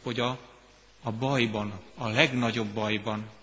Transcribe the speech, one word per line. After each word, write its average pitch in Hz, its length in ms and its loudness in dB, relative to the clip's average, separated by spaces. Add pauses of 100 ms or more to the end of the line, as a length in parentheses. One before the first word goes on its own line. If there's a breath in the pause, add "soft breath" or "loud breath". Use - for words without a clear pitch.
hogy 123 180 -4
a, 127 200 0 (600)
a 117 100 -2
bajban, 110 680 0 (140)
a 117 120 -6
legnagyobb 117 600 2
bajban 107 600 -2 (140)